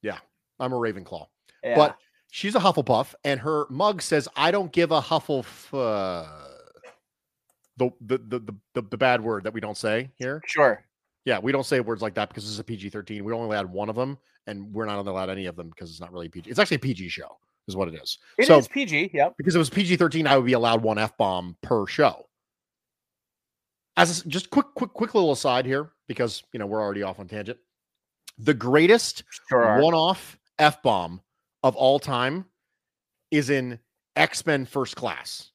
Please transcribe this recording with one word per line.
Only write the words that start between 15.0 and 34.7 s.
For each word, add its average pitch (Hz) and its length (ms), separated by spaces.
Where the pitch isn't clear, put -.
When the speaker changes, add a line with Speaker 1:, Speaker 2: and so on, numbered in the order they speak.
Speaker 1:
allowed 95 240
any 95 160
of 87 100
them 85 120
because 82 220
it's 80 100
not 87 120
really 85 160
P 87 120
G. 85 100
It's 120 80
actually 196 180
a 123 40
P 127 140
G 90 140
show, - 300
is 95 100
what 92 120
it 80 120
is. - 180
Speaker 2:
It 247 80
Speaker 1:
So, 165 100
Speaker 2:
is 131 120
P 277 180
G, 165 260
yep. 147 240
Speaker 1:
because 160 180
it 175 40
was 156 100
P 202 160
G 175 120
thirteen, 160 300
I 139 120
would 123 80
be 127 80
allowed 117 280
one 107 140
F-bomb 95 640
per 107 260
show. - 420
As 175 100
a 175 40
s-, 165 100
just 170 260
quick, - 260
quick, 233 200
quick 226 200
little 175 180
aside 127 340
here, 139 240
because, - 460
you 127 80
know, 101 60
we're 107 140
already 101 220
off 95 160
on 98 100
tangent. 104 300
The 131 160
greatest 151 680
Speaker 2:
Sure 123 140
are. 113 180
Speaker 1:
one-off 165 560
F-bomb 98 600
of 131 120
all 135 220
time 143 480
is 143 180
in 127 280
X-Men 147 480
First 127 320